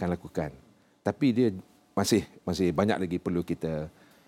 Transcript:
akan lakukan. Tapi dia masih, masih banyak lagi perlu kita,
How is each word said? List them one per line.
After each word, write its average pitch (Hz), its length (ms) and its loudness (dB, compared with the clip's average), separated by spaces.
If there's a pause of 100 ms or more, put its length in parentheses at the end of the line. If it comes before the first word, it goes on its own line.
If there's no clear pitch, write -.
akan 87 160 0
lakukan. 80 320 -6 (560)
Tapi 101 220 0 (100)
dia 120 160 4 (400)
masih, 101 320 2 (240)
masih 90 240 2
banyak 98 240 2
lagi 90 240 -2
perlu 87 240 -2
kita, 80 480 -6 (360)